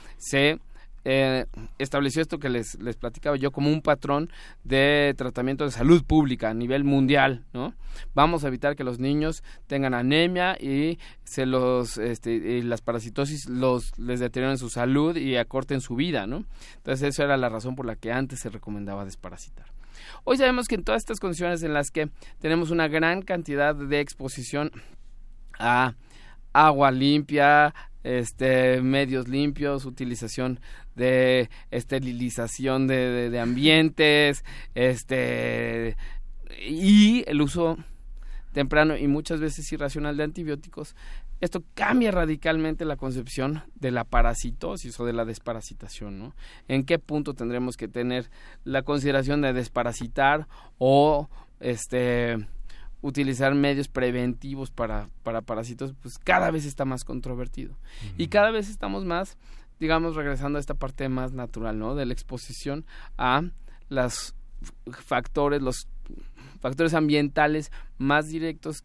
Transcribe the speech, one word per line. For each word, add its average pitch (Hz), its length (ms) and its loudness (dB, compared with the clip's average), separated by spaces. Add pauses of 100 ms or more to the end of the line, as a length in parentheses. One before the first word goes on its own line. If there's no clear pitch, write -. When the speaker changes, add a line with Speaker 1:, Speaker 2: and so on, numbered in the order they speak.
(180)
Speaker 1:
se... 143 420 2 (440)
Eh, 131 420 2 (320)
estableció 139 420 0
esto 160 180 -2
que 143 120 -4
les, 120 320 -2
les 117 140 -6
platicaba 139 400 -4
yo 135 160 0
como 139 180 2
un 156 100 2
patrón 147 500 0 (340)
de 143 520 4
tratamiento 131 480 -2
de 139 60 0
salud 147 340 6
pública 127 460 4
a 110 40 -2
nivel 123 300 0
mundial, 135 600 4 (100)
¿no? 131 180 -6 (420)
Vamos 151 300 4
a 143 40 0
evitar 143 280 0
que 143 80 -6
los 123 140 -4
niños 151 440 0 (240)
tengan 135 280 0
anemia 175 640 2
y 143 380 -2 (260)
se 135 220 -4
los, 127 520 2
este, 113 360 -2
y 117 280 -2
las 117 200 -2
parasitosis 120 640 -4
los, 123 500 0
les 123 220 -4
deterioren 131 380 0
su 123 100 -8
salud 139 480 2
y 135 200 0
acorten 131 440 -2
su 123 160 -8
vida, 135 300 0
¿no? 139 180 -6 (320)
Entonces, 135 320 -2
esa 143 160 -2
era 143 120 4
la 127 120 2
razón 113 280 -6
por 131 100 -6
la 110 100 -6
que 110 160 -6
antes 127 280 -4
se 113 100 -8
recomendaba 101 540 -8
desparasitar. 90 640 -14 (580)
Hoy 269 120 4
sabemos 254 320 4
que - 60 0
en 185 100 0
todas 254 180 2
estas 220 180 -6
condiciones 175 420 -2
en 156 120 0
las 143 160 0
que 151 200 -2 (300)
tenemos 165 300 2
una 165 180 4
gran 165 340 2
cantidad 151 520 0
de 143 260 0
exposición 139 680 -4 (880)
a 123 360 4 (580)
agua 139 400 8
limpia, 147 800 6 (300)
este, 127 760 2
medios 131 480 0
limpios, 143 580 -2
utilización 123 720 -6 (340)
de 127 560 4 (220)
esterilización 127 1120 -2
de, 131 100 4
de, 123 340 0
de 120 100 -2
ambientes, 147 1040 6 (300)
este, 120 1200 0 (640)
y 208 680 8
el 147 140 2
uso 165 340 0 (760)
temprano 147 440 4
y 139 120 -2
muchas 151 320 0
veces 151 320 -4
irracional 147 440 -4
de 151 80 -2
antibióticos, 151 720 -8 (440)
esto 175 220 -2 (120)
cambia 233 360 2
radicalmente 160 760 0
la 151 120 -2
concepción 131 640 -4 (140)
de 131 160 -2
la 120 120 0
parasitosis 117 920 2
o 120 80 -4
de 120 60 -2
la 117 120 0
desparasitación, 110 920 -10
¿no? 117 160 -14 (320)
¿En 135 180 0
qué 165 140 2
punto 147 360 -4
tendremos 123 420 -4
que - 100 -8
tener 120 420 -4 (360)
la 135 180 -2
consideración 139 600 2
de 135 100 2
desparasitar 127 960 0 (300)
o, 143 500 6 (320)
este, 120 800 0 (640)
utilizar 135 520 0
medios 143 320 2
preventivos 127 880 -2
para, 107 380 -4 (120)
para 113 200 -4
parásitos? 120 600 -6
Pues - 160 -14
cada 180 320 2
vez 160 140 -2
está 139 200 -4
más 131 200 -4
controvertido. 127 760 -8 (380)
Y 165 80 -2
Speaker 2:
Ujú. 160 60 -4
Speaker 1:
cada 208 200 6
vez 214 180 -2
estamos 196 360 -6
más, 180 340 -4 (400)
digamos, 160 380 0
regresando 143 420 -2
a - 20 -2
esta 139 140 -6
parte 135 340 -4
más 127 260 -2
natural, 113 440 -6
¿no? 113 160 -4
De 143 100 -2
la 123 100 -2
exposición 139 720 -8 (320)
a 127 260 2 (460)
las 127 460 -4 (260)
f-, - 120 -12 (300)
factores, 143 600 0
los 127 240 -4 (760)
factores 151 340 0
ambientales 151 760 2 (280)
más 147 280 2
directos 156 580 -6